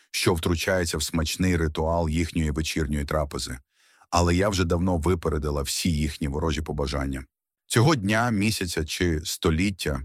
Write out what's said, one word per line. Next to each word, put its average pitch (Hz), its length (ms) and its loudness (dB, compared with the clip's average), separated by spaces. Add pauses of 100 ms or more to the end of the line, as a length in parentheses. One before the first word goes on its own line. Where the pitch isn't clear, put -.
(100)
що - 240 2
втручається 87 640 0
в 76 40 -2
смачний 87 540 0
ритуал 80 520 0
їхньої 80 420 0
вечірньої 73 540 -2
трапези. 71 540 -4 (520)
Але 87 240 4
я 92 140 4
вже 92 160 2
давно 87 320 0
випередила 76 640 0
всі 85 300 -2
їхні 73 360 -2
ворожі 76 340 -2
побажання. 69 640 -4 (420)
Цього 127 280 4
дня, 110 360 0
місяця 98 540 0
чи 82 400 0
століття 80 800 -2